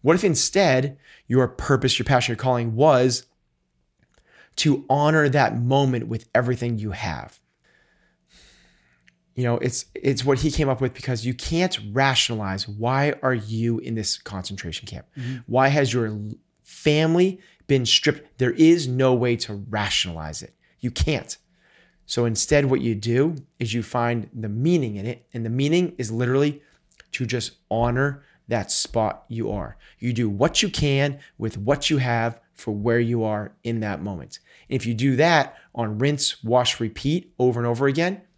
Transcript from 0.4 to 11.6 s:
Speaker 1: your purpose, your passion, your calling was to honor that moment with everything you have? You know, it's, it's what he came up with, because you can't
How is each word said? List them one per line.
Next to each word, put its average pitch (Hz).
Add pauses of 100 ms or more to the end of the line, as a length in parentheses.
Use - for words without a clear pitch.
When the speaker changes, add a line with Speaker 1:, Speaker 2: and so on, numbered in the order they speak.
Speaker 1:
your 123
purpose, -
your 120
passion, 123
your 110
calling 120
was 127 (1300)
to 139
honor 147
that 127
moment 127
with 107
everything 120
you 104
have? 90 (2000)
You 127
know, 120
it's, -
it's 131
what 135
he 151
came 147
up 127
with, 127
because 117
you 123
can't 170 (140)